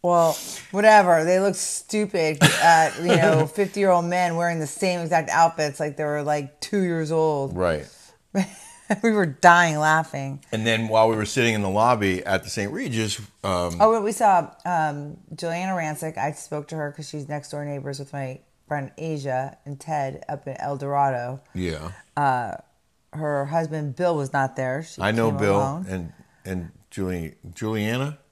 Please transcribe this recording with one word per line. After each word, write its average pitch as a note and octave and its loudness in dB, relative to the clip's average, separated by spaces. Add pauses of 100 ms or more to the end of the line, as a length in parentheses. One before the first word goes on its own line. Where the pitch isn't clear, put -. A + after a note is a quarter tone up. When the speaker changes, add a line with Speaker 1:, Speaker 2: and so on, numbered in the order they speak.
Speaker 1:
Well, E3+ 4 (360)
whatever. G3 8
They F3+ 4
look G3 2
stupid F3 -2
at, D#3+ 6
you C3+ 2
know, D#3 4
Speaker 2:
<laughs> - -12
Speaker 1:
fifty-year-old F#3+ 2
men F3 0
wearing E3+ 0
the D#3 -4
same F3+ -2
exact E3 0
outfits D#3 2
like D3+ -4
they D#3 -6
were, D3 -2
like, D3 -4
two G3+ -2
years E3 -2
old. D3 0
Speaker 2:
Right. E2 0 (480)
Speaker 1:
<laughs> F#3+ 2 (580)
We A3+ 2
were G#3 2
dying E3 4
laughing. D3+ -2
Speaker 2:
And A2 -2
then A2+ 0
while A2 6
we A2+ 2
were G#2+ 0
sitting A#2 2
in G#2+ 0
the F#2+ 0
lobby G#2 2
at F#2+ 0
the F2+ -14
Saint G2+ -4
Regis, A2+ -4 (240)
um, F2+ -2
Speaker 1:
Oh, A3 4
we G#3+ -2
saw, F#3+ 2 (160)
um, D3+ -4 (180)
Joanna E3+ -6
Rancic. D#3+ -6
I C#3+ -4
spoke D3 -10
to D#3+ -10
her D3 -6
'cause D3+ -14
she's C#3+ -10
next D3 -10
door D3 -8
neighbors C#3 -8
with C#3 -14
my C3+ -10 (280)
friend C#3+ -6
Asia C#3 -4
and C#3 -12
Ted C#3+ -6
up C#3 -10
in C3+ -10
El C#3+ -4
Dorado. C3+ -2 (140)
Speaker 2:
Yeah. E2+ -6 (260)
Speaker 1:
Uh, B2 0 (580)
her D3 -2
husband D3+ -4
Bill F3 0
was C#3 -4
not C3+ -2
there. C3 -4
She - -16
Speaker 2:
I G2 0
know A2+ 2
Speaker 1:
came G#2 -4
Speaker 2:
Bill G2+ 2
Speaker 1:
alone. C#3 -2
Speaker 2:
and, F2+ -6 (320)
and F2+ -6 (200)
Juli-, F2+ -6 (180)
Juliana. A2+ -4 (140)